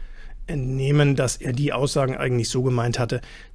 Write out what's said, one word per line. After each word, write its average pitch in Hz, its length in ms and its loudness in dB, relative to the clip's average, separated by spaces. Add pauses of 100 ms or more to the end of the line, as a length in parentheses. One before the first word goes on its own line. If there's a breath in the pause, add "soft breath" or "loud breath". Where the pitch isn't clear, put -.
(480 soft breath)
entnehmen, 139 680 2
dass 131 220 0
er 131 160 -4
die 143 200 0
Aussagen 131 440 0
eigentlich 123 320 0
so 127 140 0
gemeint 120 340 2
hatte, 120 240 0 (340 loud breath)